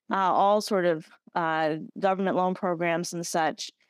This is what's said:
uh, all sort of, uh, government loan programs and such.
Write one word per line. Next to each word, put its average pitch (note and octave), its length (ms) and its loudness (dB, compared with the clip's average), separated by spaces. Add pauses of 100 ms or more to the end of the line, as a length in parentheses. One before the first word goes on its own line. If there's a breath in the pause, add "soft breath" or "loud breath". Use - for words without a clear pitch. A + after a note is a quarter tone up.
(120)
uh, F#3+ 40 2
all G3 440 4
sort F#3+ 240 0
of, E3 220 0 (280)
uh, D#3+ 420 0 (220)
government F#3+ 380 0
loan F3+ 160 2
programs F3 640 -2
and E3+ 120 -8
such. - 440 -2 (200)